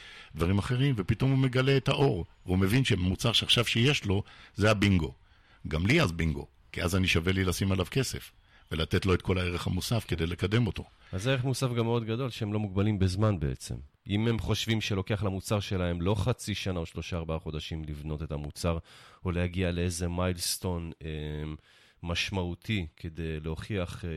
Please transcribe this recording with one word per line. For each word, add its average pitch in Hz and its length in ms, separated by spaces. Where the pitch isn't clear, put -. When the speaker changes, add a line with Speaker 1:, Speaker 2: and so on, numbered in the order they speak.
Speaker 1:
דברים 87 220
אחרים, 127 400
ופתאום 107 320
הוא 135 80
מגלה 131 380
את 131 120
האור, 135 360
והוא 90 120
מבין 104 260
שמוצר 95 480
שעכשיו - 320
שיש 127 400
לו, 98 180
זה 104 160
הבינגו. 95 440
גם 80 180
לי 151 160
אז 90 100
בינגו, 80 340
כי - 100
אז 90 140
אני 92 120
שווה 87 240
לי 95 120
לשים 95 280
עליו 92 180
כסף, - 420
ולתת 80 340
לו 92 80
את - 80
כל 92 160
הערך 90 280
המוסף 98 420
כדי 85 180
לקדם 98 400
אותו. - 180
Speaker 2:
אז 95 100
זה 127 100
ערך 127 120
מוסף 131 280
גם 117 120
מאוד 117 200
גדול, 117 260
שהם 104 220
לא 107 60
מוגבלים 101 400
בזמן 95 420
בעצם. 67 340
אם 107 200
הם 113 100
חושבים 107 420
שלוקח 98 420
למוצר 98 380
שלהם 87 420
לא 98 120
חצי 104 400
שנה 90 260
או 80 60
שלושה, 82 300
ארבעה 80 220
חודשים 78 500
לבנות 76 340
את 73 100
המוצר, 73 460
או 92 60
להגיע 87 400
לאיזה 87 380
מיילסטון, 87 840
אה, 80 40
משמעותי 87 840
כדי 80 440
להוכיח, 82 640
אה, 85 120